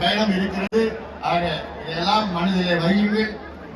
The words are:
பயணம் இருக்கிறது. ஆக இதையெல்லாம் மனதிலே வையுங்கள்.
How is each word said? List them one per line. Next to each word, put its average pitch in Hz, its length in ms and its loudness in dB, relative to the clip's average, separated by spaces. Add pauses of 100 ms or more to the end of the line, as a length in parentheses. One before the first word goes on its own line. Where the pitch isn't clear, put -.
பயணம் 208 360 2
இருக்கிறது. 196 460 0 (480)
ஆக 175 120 2 (380)
இதையெல்லாம் 185 540 0
மனதிலே 180 480 2
வையுங்கள். 208 480 2 (440)